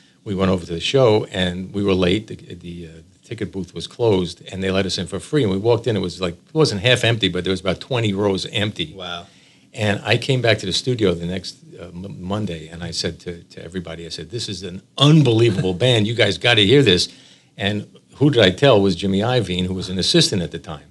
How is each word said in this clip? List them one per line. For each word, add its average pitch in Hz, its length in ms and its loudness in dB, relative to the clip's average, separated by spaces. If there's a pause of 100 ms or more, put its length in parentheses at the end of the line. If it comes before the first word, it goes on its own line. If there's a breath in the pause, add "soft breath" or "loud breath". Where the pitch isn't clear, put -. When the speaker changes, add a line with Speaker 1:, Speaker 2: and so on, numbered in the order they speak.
(240 soft breath)
Speaker 1:
we 104 100 -8
went 92 160 0
over 92 160 0
to 87 80 -10
the 82 60 -6
show, 110 460 2
and 92 460 -4
we 101 120 -4
were 95 100 2
late. 92 340 0
The, 92 80 -14 (200)
the, 87 320 -14
uh, - 20 -18 (340)
ticket 107 280 -10
booth 95 240 -10
was - 100 -10
closed, 95 560 -2 (100)
and 95 120 -8
they 95 80 -2
let 95 160 0
us 90 100 -6
in 95 80 -4
for 92 140 -8
free. 147 240 -2
And 101 80 0
we 95 80 -2
walked 113 260 0
in. 117 100 0
It 95 40 -2
was 90 200 -6
like, 90 140 -4
it - 220 -20
wasn't 131 260 2
half 120 220 2
empty, 113 260 2
but 87 140 -4
there 92 80 -2
was 92 100 -4
about 90 180 -2
twenty 113 340 -2
rows 98 340 0
empty. 104 480 -6
Speaker 2:
Wow. 87 320 -12 (480 soft breath)
Speaker 1:
And 107 280 -2
I 113 140 2
came 127 240 0
back 113 160 2
to - 80 -8
the 92 80 -4
studio 107 400 0
the 85 140 -6
next, 92 300 -8 (220)
uh, 87 40 -14
m-, 90 360 -14
Monday, 90 480 -6
and 82 160 -14
I 85 60 -8
said 82 320 -6
to, 85 220 -14
to - 200 -20
everybody, 85 440 -10
I - 20 -14
said, 80 220 -14
"This 117 180 -8
is 92 140 -10
an 92 180 -12 (160)
unbelievable 117 760 6
<laughs> 90 120 0
band. 113 220 2
You 117 80 -4
guys 104 240 0
gotta 120 220 4
hear 120 200 6
this." 92 280 4 (480 loud breath)
And 104 300 -4 (280)
who 151 140 4
did 120 140 6
I 92 80 8
tell 120 280 6
was 98 160 2
Jimmy 95 240 0
Iovine, 98 460 0
who 92 80 -4
was 92 160 -8
an 92 80 -6
assistant 101 460 2
at 82 80 -8
the 85 80 -10
time. 76 320 -14